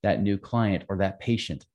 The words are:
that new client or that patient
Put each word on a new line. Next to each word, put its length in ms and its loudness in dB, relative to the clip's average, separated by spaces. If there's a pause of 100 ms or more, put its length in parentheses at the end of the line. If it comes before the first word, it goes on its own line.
that 200 2
new 140 2
client 520 0
or 100 -2
that 220 0
patient 440 -2 (100)